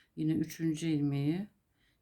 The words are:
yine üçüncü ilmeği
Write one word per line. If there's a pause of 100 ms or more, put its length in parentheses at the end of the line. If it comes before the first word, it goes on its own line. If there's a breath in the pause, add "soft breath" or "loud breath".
(160 soft breath)
yine
üçüncü
ilmeği (540)